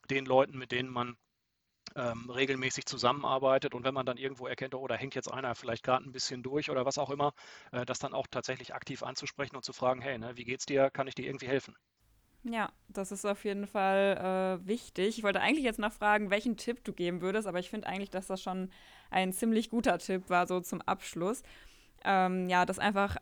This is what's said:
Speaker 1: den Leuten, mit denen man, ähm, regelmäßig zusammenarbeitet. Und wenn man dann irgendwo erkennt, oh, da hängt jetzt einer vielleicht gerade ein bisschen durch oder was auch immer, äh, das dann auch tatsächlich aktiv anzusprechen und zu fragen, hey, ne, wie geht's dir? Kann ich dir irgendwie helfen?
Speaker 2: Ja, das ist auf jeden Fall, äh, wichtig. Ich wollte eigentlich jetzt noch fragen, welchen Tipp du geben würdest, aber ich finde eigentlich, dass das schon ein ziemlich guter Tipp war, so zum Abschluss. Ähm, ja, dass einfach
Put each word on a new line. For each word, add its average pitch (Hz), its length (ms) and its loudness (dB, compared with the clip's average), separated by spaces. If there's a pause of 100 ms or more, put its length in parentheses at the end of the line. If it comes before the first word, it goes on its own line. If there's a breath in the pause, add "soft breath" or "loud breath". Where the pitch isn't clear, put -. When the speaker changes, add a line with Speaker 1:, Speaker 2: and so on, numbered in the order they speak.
Speaker 1:
den 135 160 0
Leuten, 131 340 6
mit 127 140 -8
denen 127 160 0
man, 120 280 -4 (800)
ähm, 120 340 -4
regelmäßig 131 560 0
zusammenarbeitet. 135 880 2
Und 123 100 -8
wenn 131 100 0
man 131 120 -2
dann 123 100 -2
irgendwo 131 300 -6
erkennt, 131 280 -6
oh, 131 120 -6
da 123 80 0
hängt 135 200 -6
jetzt - 160 -6
einer 123 240 -4
vielleicht 113 280 -6
gerade 127 260 2
ein 131 40 -14
bisschen 127 300 -6
durch 147 280 -2
oder 131 160 0
was 135 120 0
auch 139 120 -2
immer, 143 220 0 (400 loud breath)
äh, 123 120 -4
das 127 140 -4
dann 135 160 -6
auch 131 160 -2
tatsächlich 127 440 -6
aktiv 131 280 -8
anzusprechen 135 540 -6
und 127 80 -8
zu - 80 -8
fragen, 127 280 0
hey, 131 180 -4
ne, 117 180 -8
wie 120 80 -12
geht's 123 220 -4
dir? 135 240 6
Kann 135 180 -2
ich - 60 -10
dir 127 120 -6
irgendwie 135 220 -6
helfen? 135 280 0 (640)
Speaker 2:
Ja, 233 300 -2 (160)
das 196 240 -6
ist 202 140 -6
auf 202 180 0
jeden 202 220 -2
Fall, 190 960 4
äh, 190 40 -14
wichtig. 214 520 0
Ich 220 60 -4
wollte 196 160 4
eigentlich 285 240 4
jetzt 226 140 0
noch 214 140 0
fragen, 208 380 2
welchen 208 260 2
Tipp - 280 -6
du 202 100 -6
geben 175 260 -2
würdest, 196 260 0
aber 175 120 -2
ich 180 100 -4
finde 214 180 -8
eigentlich, 190 220 -4
dass 190 200 -6
das 190 120 -4
schon 185 300 -4 (400 soft breath)
ein 190 220 2
ziemlich 226 360 2
guter 185 300 2
Tipp 185 320 -2
war, 180 160 6
so 185 140 0
zum 175 220 -6
Abschluss. 185 600 -2 (600 soft breath)
Ähm, 185 460 4
ja, 180 160 6
dass 190 140 0
einfach 202 440 2